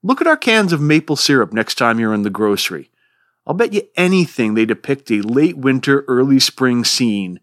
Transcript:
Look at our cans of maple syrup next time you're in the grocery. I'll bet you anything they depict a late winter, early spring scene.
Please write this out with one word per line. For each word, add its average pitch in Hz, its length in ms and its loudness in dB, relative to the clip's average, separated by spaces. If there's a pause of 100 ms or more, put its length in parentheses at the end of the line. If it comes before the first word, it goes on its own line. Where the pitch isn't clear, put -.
Look 247 200 -2
at 330 40 0
our 320 100 2
cans 220 360 2
of 165 80 0
maple 151 360 2
syrup 127 360 2
next 110 220 -4
time 117 260 0
you're 110 140 0
in 104 80 -2
the 104 80 -2
grocery. 98 600 -4 (560)
I'll 127 80 -6
bet 202 200 -2
you 208 80 0 (140)
anything 175 580 0
they 110 100 2
depict 113 460 -4
a 107 100 0
late 127 380 0
winter, 135 500 0
early 131 320 2
spring 123 440 0
scene. 101 580 -2